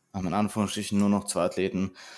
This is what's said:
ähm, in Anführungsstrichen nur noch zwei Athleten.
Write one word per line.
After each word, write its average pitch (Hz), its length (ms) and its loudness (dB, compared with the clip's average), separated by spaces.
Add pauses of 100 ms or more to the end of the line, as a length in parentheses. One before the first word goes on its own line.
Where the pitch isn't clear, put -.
(160)
ähm, 92 100 -4
in 82 80 -2
Anführungsstrichen 104 640 0
nur 101 120 6
noch 101 160 2
zwei 87 180 0
Athleten. 95 480 0 (260)